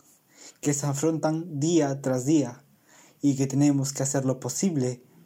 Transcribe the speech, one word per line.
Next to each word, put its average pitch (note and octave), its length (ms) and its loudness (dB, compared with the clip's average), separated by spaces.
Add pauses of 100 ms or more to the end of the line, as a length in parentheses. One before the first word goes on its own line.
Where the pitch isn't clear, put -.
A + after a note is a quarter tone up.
(600)
que D3 140 0
se C#3+ 120 -4
afrontan D#3 760 -2
día D3 400 2
tras B2+ 240 -2
día C#3+ 400 0 (560)
y C#3 160 2
que C3+ 100 0
tenemos C#3 460 2
que C#3+ 100 -4
hacer C3+ 220 -2
lo C3 160 -2
posible C#3 600 -2 (240)